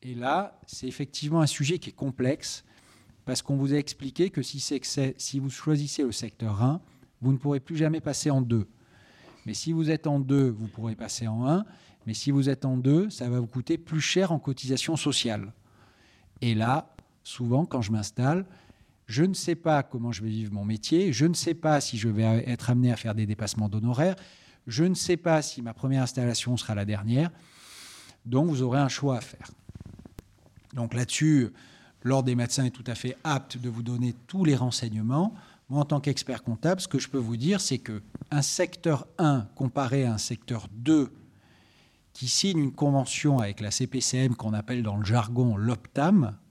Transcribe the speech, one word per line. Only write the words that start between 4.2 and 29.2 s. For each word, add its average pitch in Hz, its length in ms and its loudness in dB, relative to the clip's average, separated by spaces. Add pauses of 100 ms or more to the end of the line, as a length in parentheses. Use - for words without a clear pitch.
que 151 140 -4
si 135 180 -8
c'est, 135 200 -4
que - 60 -12
c'est, 135 300 -2
si - 220 -6
vous 135 100 -4
choisissez 147 540 -2
le 123 100 0
secteur 110 500 -4
un, 143 200 2 (400)
vous 127 100 4
ne 135 60 2
pourrez 143 220 0
plus 165 160 -8
jamais 156 240 2
passer 147 300 -2
en 135 120 4
deux. 113 260 0 (760)
Mais 107 80 -6
si 165 180 -4
vous 160 180 2
êtes 160 160 0
en 143 140 2
deux, 135 300 4
vous 110 160 -6
pourrez 110 280 -6
passer 113 320 -8
en 113 220 -2
un. 185 160 2 (420)
Mais 110 80 -4
si 139 180 -2
vous 139 160 4
êtes 135 160 -2
en 131 120 0
deux, 143 340 4
ça 123 200 -6
va 123 100 0
vous 117 60 -2
coûter 127 320 -4
plus 160 220 -4
cher 175 320 2
en 156 60 0
cotisation 131 580 -2
sociale. 110 560 -2 (880)
Et 117 160 2
là, 120 400 0 (260)
souvent, 127 420 0
quand 131 180 -2
je 104 100 0
m'installe, 127 540 0 (600)
je 113 160 0
ne 185 120 2
sais 170 200 -2
pas 156 300 2
comment 120 260 -6
je 104 120 -6
vais 110 60 -4
vivre 107 240 -4
mon 101 120 -4
métier, 147 480 2
je 123 140 4
ne 170 80 4
sais 165 200 -2
pas 156 260 2
si 123 180 -4
je 110 100 0
vais 113 400 2
être 120 220 -2
amené 123 200 4
à 117 60 0
faire 110 180 -4
des 107 120 0
dépassements 104 420 -2
d'honoraires, 120 480 0 (500)
je 123 160 0
ne 180 120 4
sais 175 220 0
pas 165 260 2
si - 200 -8
ma 117 120 -8
première 135 280 2
installation 120 540 0
sera - 180 -2
la 101 100 0
dernière. 110 460 0 (960)
Donc, 131 220 2
vous 139 140 0
aurez 127 180 2
un 139 80 4
choix 135 300 -2
à - 20 -6